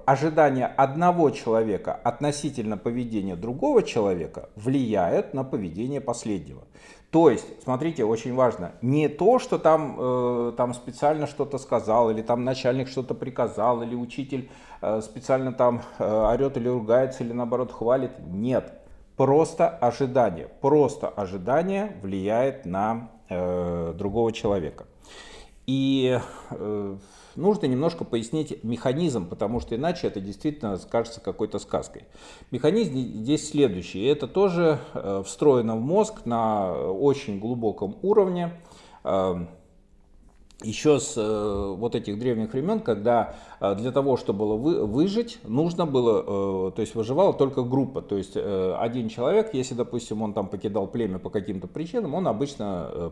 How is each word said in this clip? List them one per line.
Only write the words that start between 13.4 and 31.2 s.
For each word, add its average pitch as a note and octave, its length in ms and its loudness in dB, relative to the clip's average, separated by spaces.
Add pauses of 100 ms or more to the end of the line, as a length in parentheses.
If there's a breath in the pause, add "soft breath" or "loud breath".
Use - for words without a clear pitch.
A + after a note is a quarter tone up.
или A#2 140 -6
учитель, B2+ 540 -6 (320 loud breath)
э, A2 200 0
специально C3 520 -2
там, A#2+ 300 2 (160)
э, G#2+ 340 2
орет C3 240 0
или A#2+ 100 -2
ругается, B2 560 2
или A#2 80 -6
наоборот A#2+ 400 -2
хвалит. B2 400 0 (160)
Нет. A2+ 460 -2 (420 soft breath)
Просто D#3 540 4
ожидание. A#2+ 800 0 (100)
Просто C#3 480 2
ожидание B2+ 960 -2
влияет G#2 640 0
на, A2 440 -2 (200)
э, F2+ 680 -2
другого A2 360 0
человека. G2 520 -2 (800 loud breath)
И, C3 540 2 (300 loud breath)
э, G2+ 480 -6 (400 loud breath)
нужно F3+ 300 2
немножко D#3 360 0
пояснить A#2+ 580 -4
механизм, B2 680 -2
потому A2 320 -2
что - 140 -6
иначе D#3+ 320 -2
это G2+ 120 -4
действительно G#2 580 -6 (120)
кажется A#2 320 -2